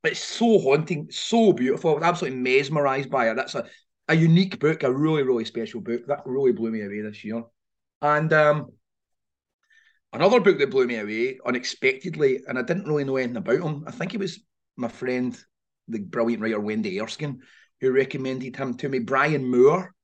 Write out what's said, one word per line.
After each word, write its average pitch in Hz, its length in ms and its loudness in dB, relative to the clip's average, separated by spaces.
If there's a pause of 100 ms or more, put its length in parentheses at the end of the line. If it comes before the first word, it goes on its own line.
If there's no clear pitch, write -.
But 160 80 0
it's - 120 -10
so 226 360 2
haunting, 147 500 0
so 220 440 2
beautiful. 131 380 0
I - 20 4
was 147 100 0
absolutely 160 360 -2
mesmerised 135 680 2
by 123 200 0
it. 110 60 -2
That's 123 200 -6
a, 131 120 -6 (420)
a 160 60 4
unique 165 440 4
book, 156 240 0
a 127 80 2
really, 151 320 0
really 120 220 0
special 113 340 -8
book. 117 280 -6
That 143 180 -4
really 131 260 2
blew 113 200 -2
me 110 100 -6
away 104 200 -8
this 107 220 -12
year. 113 200 -8 (580)
And, 151 320 2
um, 151 380 2 (1400)
another 196 300 4
book 170 180 4
that 139 120 0
blew 127 160 2
me 120 120 -4
away 113 460 -4
unexpectedly, 131 1040 -2
and 127 120 -6
I 123 40 -4
didn't 170 240 -4
really 147 180 -2
know 135 100 -4
anything 123 220 -4
about - 240 -2
him. 156 260 -6
I - 40 -12
think - 220 -8
it 233 60 -6
was - 200 -6 (360)
my 120 140 -6
friend, 127 480 -4 (500)
the 113 120 -8
brilliant 113 440 -2
writer 110 160 -2
Wendy 104 400 -4
Erskine, 131 400 -8 (400)
who 131 120 2
recommended 131 640 -2
him 131 220 -6
to 143 120 -6
me, 135 100 -2
Brian 135 500 2
Moore. 143 440 6 (100)